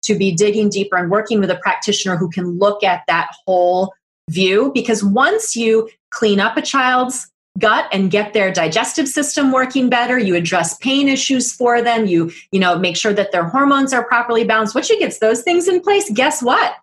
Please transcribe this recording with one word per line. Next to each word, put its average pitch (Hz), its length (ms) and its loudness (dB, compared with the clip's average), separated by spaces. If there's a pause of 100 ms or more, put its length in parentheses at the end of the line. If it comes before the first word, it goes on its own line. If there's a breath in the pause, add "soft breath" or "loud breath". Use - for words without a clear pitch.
to 214 120 0
be 190 180 0
digging 208 360 2
deeper 196 260 -4
and 180 160 0
working 214 300 0
with 185 80 0
a 180 80 0
practitioner 190 580 -2
who 170 140 -2
can 175 280 -6
look 202 240 0
at 180 260 0
that 170 220 0 (160)
whole 180 480 2 (360)
view. 190 440 2
Because 226 300 -2
once 269 540 0
you 220 320 0 (220 loud breath)
clean 202 280 2
up 220 160 0
a 302 60 -2
child's 254 680 -2 (300)
gut 226 320 2
and 196 180 0
get 208 220 -2
their 196 180 2
digestive 190 600 -2
system 285 420 0
working 254 380 0
better, 247 280 0
you 196 160 0
address 165 440 -2
pain 277 320 0
issues 262 420 -2
for 240 300 0
them, 233 240 0
you, 170 260 0 (220 loud breath)
you 190 80 2
know, 175 180 2
make 180 160 -2
sure 208 180 0
that 202 200 -2
their 175 100 0
hormones 269 480 2
are 240 140 0
properly 233 400 0
balanced. 220 280 0
Once 285 160 -2
you 440 100 4
get 294 200 -2
those 226 220 2
things 349 260 2
in 359 140 2
place, 403 320 2
guess 262 280 0
what? 254 420 0